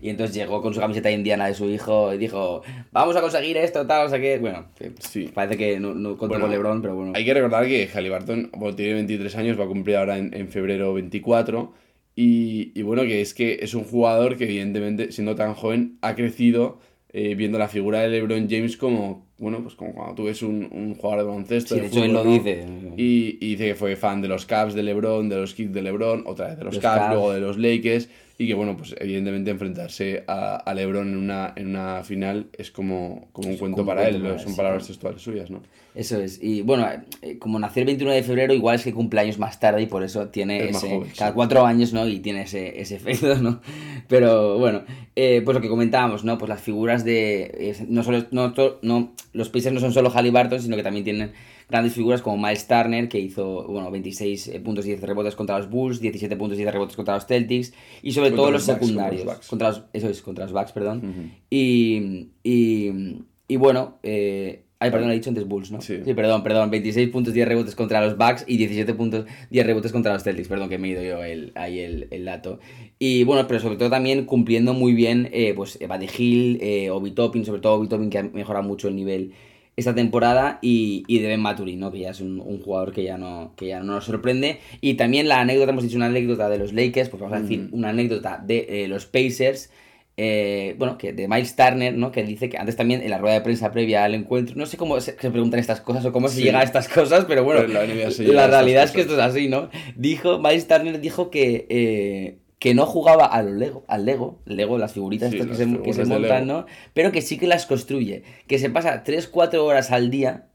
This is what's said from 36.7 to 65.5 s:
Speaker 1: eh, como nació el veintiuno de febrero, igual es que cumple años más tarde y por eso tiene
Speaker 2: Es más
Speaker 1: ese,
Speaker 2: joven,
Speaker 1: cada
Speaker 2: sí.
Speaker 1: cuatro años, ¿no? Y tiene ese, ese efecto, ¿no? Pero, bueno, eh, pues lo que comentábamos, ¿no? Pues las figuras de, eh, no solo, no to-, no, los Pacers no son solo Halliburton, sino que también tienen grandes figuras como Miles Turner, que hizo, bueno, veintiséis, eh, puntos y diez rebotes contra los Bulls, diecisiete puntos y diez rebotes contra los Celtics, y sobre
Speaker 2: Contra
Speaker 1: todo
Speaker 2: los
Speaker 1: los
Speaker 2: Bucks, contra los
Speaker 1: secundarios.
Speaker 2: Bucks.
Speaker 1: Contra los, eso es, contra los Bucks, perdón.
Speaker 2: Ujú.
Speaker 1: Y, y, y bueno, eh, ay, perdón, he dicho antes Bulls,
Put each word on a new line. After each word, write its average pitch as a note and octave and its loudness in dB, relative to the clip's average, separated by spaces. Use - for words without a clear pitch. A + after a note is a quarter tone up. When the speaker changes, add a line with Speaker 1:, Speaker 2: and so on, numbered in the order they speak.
Speaker 1:
eh, - -12
como A2 -6
nació G#2 -4
el B2+ 2
veintiuno C#3 0
de C3 4
febrero, B2+ 2
igual A#2 4
es A#2+ -2
que B2 -4
cumple A2 0
años G#2 0
más G#2+ -6
tarde G#2+ 4
y - 0
por G2 -4
eso G2 -6
tiene G2+ -2
Speaker 2:
Es G2+ -2
más G2 -2
Speaker 1:
ese, G2+ -4
Speaker 2:
joven, F#2+ -4
Speaker 1:
cada G#2 0
Speaker 2:
sí. F#2 -6
Speaker 1:
cuatro A#2+ 6
años, A#2 4
¿no? A2+ 0
Y G2 -4
tiene G2 -6
ese, F#2+ -8
ese G2+ -10
efecto, C3 0
¿no? A#2 0
Pero, A2+ 6
bueno, G#2+ 2
eh, B2 4
pues C3 2
lo A#2+ 2
que A2 -2
comentábamos, A2+ 2
¿no? A#2 0
Pues A2 -6
las G#2 -6
figuras A2+ 0
de, G#2+ 2
eh, G2+ -6
no A#2 2
solo, A#2+ 0
no B2 0
to-, C3+ 0
no, A#2+ 0
los A2 -4
Pacers B2+ -2
no B2+ -2
son B2 0
solo B2 6
Halliburton, B2 4
sino A#2 -4
que G#2 -4
también G2+ -4
tienen G#2 -4
grandes A#2 2
figuras A#2+ 0
como G#2 -2
Miles G#2 -2
Turner, A#2 2
que G#2+ -4
hizo, F#2+ -6
bueno, F#2+ -8
veintiséis, G2 -6
eh, F#2 -10
puntos G2+ -6
y G#2 -4
diez G2 -4
rebotes G2+ -4
contra G2+ -4
los G2 -6
Bulls, B2 -2
diecisiete G#2 -4
puntos G2+ -6
y - -4
diez G#2 -2
rebotes G2 -2
contra G2+ -2
los G2 -6
Celtics, B2 -2
y C#3 -4
sobre C#3+ 2
Speaker 2:
Contra A#2+ 4
Speaker 1:
todo C#3+ 4
Speaker 2:
los C#3 0
Speaker 1:
los B2 2
Speaker 2:
Bucks, - -6
contra G#2 0
los F#2+ -4
Speaker 1:
secundarios. F#2 -6
Speaker 2:
Bucks. - -20
Speaker 1:
Contra A#2 -2
los, G2+ -6
eso G#2+ -2
es, G2 -6
contra F#2 -12
los F#2 -12
Bucks, G2 -2
perdón. G#2 -4
Speaker 2:
Ujú. F#2 -10
Speaker 1:
Y, A2+ 2
y, A2+ 4
y C3 -2
bueno, C3 4
eh, G2 -2
ay, A#2+ 2
perdón, A#2 2
he A#2 2
dicho A#2 -4
antes G#2+ -4
Bulls, F#2+ -6